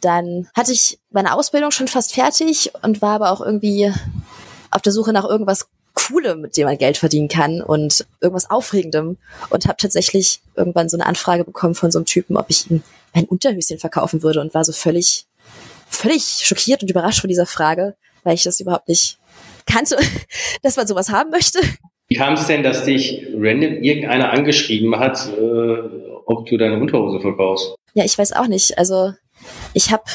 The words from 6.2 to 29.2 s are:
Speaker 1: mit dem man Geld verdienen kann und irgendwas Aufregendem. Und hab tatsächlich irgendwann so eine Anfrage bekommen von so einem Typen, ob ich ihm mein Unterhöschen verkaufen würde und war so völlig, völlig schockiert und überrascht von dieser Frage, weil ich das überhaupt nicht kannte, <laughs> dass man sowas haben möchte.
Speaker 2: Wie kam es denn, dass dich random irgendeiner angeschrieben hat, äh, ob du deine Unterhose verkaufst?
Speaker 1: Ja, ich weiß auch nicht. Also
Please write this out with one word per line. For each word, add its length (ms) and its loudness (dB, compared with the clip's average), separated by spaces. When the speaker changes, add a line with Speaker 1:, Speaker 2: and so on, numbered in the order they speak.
Speaker 1:
mit 160 -8
dem 80 4
man 140 0
Geld 180 2
verdienen 320 2
kann 320 0
und 460 0
irgendwas 300 0
Aufregendem. 680 -2
Und 160 2
hab 120 -2
tatsächlich 640 0
irgendwann 320 0
so 80 -2
eine 100 0
Anfrage 380 0
bekommen 320 -2
von 160 2
so 80 4
einem 60 -4
Typen, 300 0
ob 120 0
ich 220 0
ihm 120 2
mein 120 2
Unterhöschen 520 0
verkaufen 440 -2
würde 180 2
und 140 -4
war 100 2
so 80 -2
völlig, 540 0
völlig 600 0
schockiert 360 2
und 80 -4
überrascht 300 2
von 80 -2
dieser 160 2
Frage, 500 0
weil 100 2
ich 80 0
das 160 2
überhaupt 300 -2
nicht 300 0
kannte, 320 0
<laughs> 320 -6
dass 140 2
man 100 0
sowas 240 0
haben 200 0
möchte. 300 2
Speaker 2:
Wie 80 -2
kam 180 2
es 120 -2
denn, 160 2
dass 220 0
dich 500 -2
random 480 0
irgendeiner 500 0
angeschrieben 680 0
hat, 300 -2
äh, 540 0
ob 200 -2
du 100 0
deine 240 0
Unterhose 400 0
verkaufst? 540 -2
Speaker 1:
Ja, 120 2
ich 120 0
weiß 160 0
auch 160 0
nicht. 300 0
Also 340 0